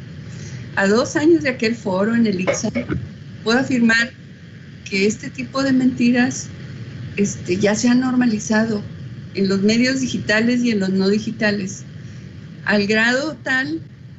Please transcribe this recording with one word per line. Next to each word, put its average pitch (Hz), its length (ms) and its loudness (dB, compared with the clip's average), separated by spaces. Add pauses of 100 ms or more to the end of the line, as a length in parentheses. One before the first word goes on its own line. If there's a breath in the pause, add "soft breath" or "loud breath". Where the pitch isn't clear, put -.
(760 loud breath)
A 196 120 2
dos 233 280 2
años 311 280 6
de 277 60 0
aquel 233 260 0
foro 208 400 0
en 233 120 4
el 185 140 0
icsa, 190 280 0 (760)
puedo 226 160 4
afirmar 240 520 2 (800)
que 196 180 2
este 220 220 -4
tipo 262 340 -4
de 269 80 2
mentiras, 254 760 2 (680)
este, 196 400 0
ya 202 180 2
se 240 120 2
han 247 120 6
normalizado 226 800 2 (520)
en 196 140 2
los 196 140 2
medios 240 400 4
digitales 233 600 0
y 240 100 2
en 208 80 2
los 190 100 0
no 190 180 2
digitales, 208 760 -2 (840 loud breath)
al 202 220 2
grado 247 560 2
tal 277 360 -2 (400)